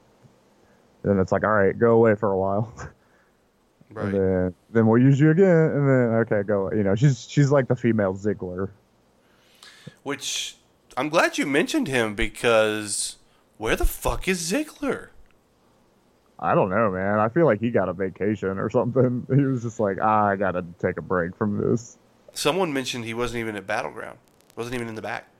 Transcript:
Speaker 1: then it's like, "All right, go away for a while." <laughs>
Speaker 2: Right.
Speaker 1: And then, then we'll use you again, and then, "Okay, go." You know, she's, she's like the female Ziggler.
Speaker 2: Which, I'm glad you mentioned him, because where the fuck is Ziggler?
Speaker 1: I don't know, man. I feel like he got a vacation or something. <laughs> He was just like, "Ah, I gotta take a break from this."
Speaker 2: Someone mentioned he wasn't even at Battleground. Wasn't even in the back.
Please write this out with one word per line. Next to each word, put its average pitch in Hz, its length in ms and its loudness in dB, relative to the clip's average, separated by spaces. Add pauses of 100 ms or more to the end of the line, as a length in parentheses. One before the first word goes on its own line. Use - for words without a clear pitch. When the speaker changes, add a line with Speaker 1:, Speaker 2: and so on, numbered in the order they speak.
(1040)
Speaker 1:
then 101 160 2
it's 92 140 -2
like, 92 120 0
"All 101 60 2
right, 98 280 2
go 117 140 4
away 113 220 6
for 101 180 -2
a 95 60 0
while." 98 400 -2
<laughs> - 140 -16 (1000)
Speaker 2:
Right. 104 200 -4
Speaker 1:
And - 0 -
then, 92 400 0 (160)
then 113 160 4
we'll 113 140 6
use 135 200 6
you 156 100 6
again, 185 160 4
and 151 420 4
then, 123 320 4
"Okay, 113 220 0
go." 98 300 -2
You 104 100 0
know, 98 120 2
she's, 123 340 2
she's 143 220 2
like 139 180 2
the 127 80 0
female 107 380 0
Ziggler. 95 560 -6 (1300)
Speaker 2:
Which, - 540 -8 (400)
I'm 131 140 -2
glad 254 280 2
you 277 80 -2
mentioned 277 420 0
him, 117 260 0
because 107 1000 0 (420)
where 151 180 -2
the 349 80 0
fuck - 440 -4
is 170 240 -4
Ziggler? 277 580 -6 (1300)
Speaker 1:
I 90 160 -2
don't 143 160 2
know, 104 200 2
man. 98 280 0
I 107 100 2
feel 160 180 2
like 107 140 2
he 120 100 -2
got 101 180 0
a 92 40 -2
vacation 95 680 -4
or 107 120 -4
something. 123 580 0
<laughs> 131 60 0
He 135 80 4
was 131 200 -2
just 117 180 -8
like, 98 200 -2
"Ah, 107 260 2
I 98 100 2
gotta 90 280 -2 (140)
take 92 200 -4
a 80 40 -8
break 90 340 -4
from 104 220 -2
this." 113 400 -2 (340)
Speaker 2:
Someone 160 400 -2
mentioned 127 320 -6
he 113 100 -8
wasn't 120 260 -4
even 110 160 -6
at 95 100 -12
Battleground. 107 520 -8 (360)
Wasn't 120 220 -10
even 120 120 -6
in 110 60 -12
the 107 80 -12
back. 110 260 -10 (120)